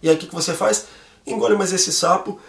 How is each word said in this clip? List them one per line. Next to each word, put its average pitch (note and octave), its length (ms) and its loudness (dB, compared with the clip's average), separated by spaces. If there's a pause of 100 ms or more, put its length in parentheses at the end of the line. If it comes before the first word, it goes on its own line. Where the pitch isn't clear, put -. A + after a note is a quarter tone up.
E D#3+ 80 0
aí D#3+ 60 6
o D#3 40 0
que - 100 -12
que - 60 -14
você E3+ 200 -4
faz? G#3 300 0 (420)
Engole G#3+ 300 0
mais F#3+ 160 0
esse F3 200 0
sapo, F3 560 0